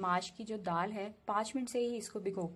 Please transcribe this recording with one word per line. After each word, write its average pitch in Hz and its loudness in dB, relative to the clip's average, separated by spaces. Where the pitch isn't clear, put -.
माश 180 4
की 226 -8
जो 220 -4
दाल 175 2
है, 208 -4
पाँच 208 2
मिनट 254 0
से 247 0
ही 240 2
इसको 214 -6
भिगो 190 0